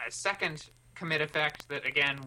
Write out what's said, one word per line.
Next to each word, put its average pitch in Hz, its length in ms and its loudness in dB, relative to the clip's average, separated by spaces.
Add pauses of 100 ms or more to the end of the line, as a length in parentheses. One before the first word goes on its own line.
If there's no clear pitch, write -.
a 120 40 -8
second 185 560 -2 (280)
commit 160 280 2
effect 151 480 0
that, 139 160 -2
again, 139 400 2